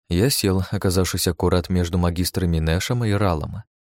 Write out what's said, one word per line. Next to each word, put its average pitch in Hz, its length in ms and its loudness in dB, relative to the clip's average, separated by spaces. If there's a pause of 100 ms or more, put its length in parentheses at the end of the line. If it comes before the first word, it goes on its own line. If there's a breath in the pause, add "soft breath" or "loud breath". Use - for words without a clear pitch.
Я 92 200 2
сел, 95 400 0
оказавшись 92 580 0
аккурат 90 420 0
между 90 280 0
магистрами 87 600 0
Нэшем 92 440 0
и 107 80 0
Ралом. 95 520 -2 (320)